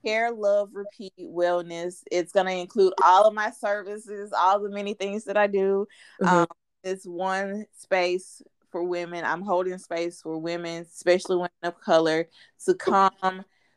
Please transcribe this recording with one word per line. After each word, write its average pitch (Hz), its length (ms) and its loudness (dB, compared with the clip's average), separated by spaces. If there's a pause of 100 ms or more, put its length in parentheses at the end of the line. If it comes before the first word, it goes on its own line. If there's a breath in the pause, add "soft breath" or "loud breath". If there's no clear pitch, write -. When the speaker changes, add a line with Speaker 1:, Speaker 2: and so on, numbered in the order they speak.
Speaker 1:
Care, 226 260 0
Love, 202 420 0
Repeat 202 460 -14
Wellness. 175 920 -4
It's 175 220 -2
gonna 185 180 2
include 185 420 2 (100)
all 185 220 8
of 214 80 6
my 214 180 -2
services, 208 800 -8
all 185 260 2
the 202 100 -6
many 202 260 -6
things 196 300 -6
that 202 120 -2
I 208 100 4
do. 196 400 0 (340 loud breath)
Speaker 2:
Mm-hmm. 185 140 2
Speaker 1:
Um, 170 120 4 (360)
it's 190 220 -8
one 190 600 -6 (120)
space 180 640 -2 (320)
for 175 100 -4
women. 175 400 -6
I'm 160 180 -2
holding 185 360 -2
space 170 440 -8
for 160 160 -8
women, 170 440 -8
especially 180 560 0
women 175 140 -4 (100)
of 170 180 -6
color, 165 480 2 (380 soft breath)
to 185 80 4
come, 190 720 0 (300)